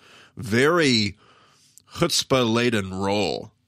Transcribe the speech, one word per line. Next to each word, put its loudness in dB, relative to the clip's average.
very 2
chutzpah-laden 0
role. -2